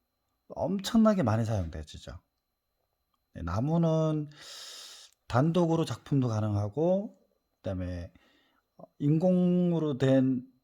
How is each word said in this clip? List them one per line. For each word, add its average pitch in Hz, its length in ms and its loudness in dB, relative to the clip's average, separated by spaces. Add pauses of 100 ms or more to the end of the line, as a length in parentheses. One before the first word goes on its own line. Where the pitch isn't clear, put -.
(480)
엄청나게 202 760 2
많이 113 240 2
사용되지죠. 80 680 -6 (1200)
네, - 100 -12
나무는 156 840 0 (1000)
단독으로 165 580 2
작품도 127 420 -2
가능하고, 110 880 -2 (440)
그다음에 90 500 -6 (840)
인공으로 175 1000 2
된 131 500 2 (180)